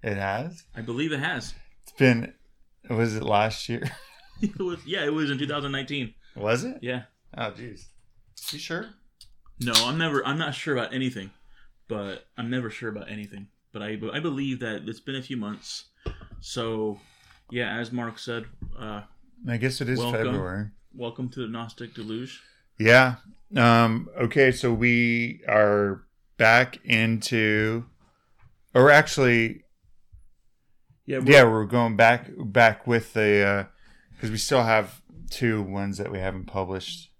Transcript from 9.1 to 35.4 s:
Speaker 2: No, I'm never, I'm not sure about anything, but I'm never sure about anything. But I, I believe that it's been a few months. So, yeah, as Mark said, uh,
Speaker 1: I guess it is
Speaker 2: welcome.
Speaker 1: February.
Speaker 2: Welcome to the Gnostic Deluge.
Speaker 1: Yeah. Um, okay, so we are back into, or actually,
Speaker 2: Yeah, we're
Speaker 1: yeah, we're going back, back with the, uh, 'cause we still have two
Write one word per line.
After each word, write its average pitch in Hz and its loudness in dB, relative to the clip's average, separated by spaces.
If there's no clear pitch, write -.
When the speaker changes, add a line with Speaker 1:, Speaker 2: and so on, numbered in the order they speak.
Speaker 2:
No, 120 -4
I'm 123 0
never, 156 -2
I'm 139 -4
not 147 -6
sure - -6
about 117 -6
anything, 123 -6
but 101 -10
I'm 117 -8
never 123 -6
sure 113 -12
about 104 -12
anything. 104 -16
But 107 -12
I, 107 -8
I 143 -6
believe 139 -6
that 110 -8
it's 113 -12
been 135 -10
a 131 -10
few 127 -12
months. 104 -10
So, 110 -6
yeah, 117 -6
as 120 -8
Mark 117 -6
said, 117 -8
uh, 107 -10
Speaker 1:
I 120 -4
guess 127 -4
it 120 -4
is 127 -2
Speaker 2:
welcome. 120 -2
Speaker 1:
February. 98 -4
Speaker 2:
Welcome 120 -10
to 131 -12
the 117 -8
Gnostic 117 -12
Deluge. 113 -12
Speaker 1:
Yeah. 123 6
Um, 117 4
okay, 131 4
so 127 -2
we 117 0
are 104 2
back 117 4
into, 110 0
or 127 8
actually, 127 4
Speaker 2:
Yeah, 135 -6
we're 127 0
Speaker 1:
yeah, 143 12
we're 110 4
going 117 0
back, 117 6
back 113 4
with 117 0
the, 104 4
uh, 98 0
'cause 110 -6
we 110 -6
still 127 2
have 110 2
two 110 -2